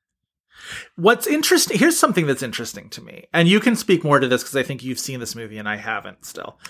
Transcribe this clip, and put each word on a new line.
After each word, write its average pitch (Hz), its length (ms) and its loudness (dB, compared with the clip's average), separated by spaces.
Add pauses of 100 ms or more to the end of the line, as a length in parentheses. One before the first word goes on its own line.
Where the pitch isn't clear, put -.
(960)
What's 220 320 2
interesting, 302 500 2
here's 320 200 4
something 185 300 2
that's 139 160 0
interesting 110 460 -10
to - 120 -16
me, - 320 -20
and 170 140 4
you 196 120 6
can 233 160 2
speak 175 280 2
more 143 160 4
to 131 80 2
this 123 160 2
'cause - 120 -8
I 131 80 0
think 131 200 -10
you've 127 160 -8
seen 131 200 -8
this 117 160 -10
movie 110 220 -14
and 104 100 -12
I 104 100 -4
haven't 104 480 -10
still. - 340 -14 (100)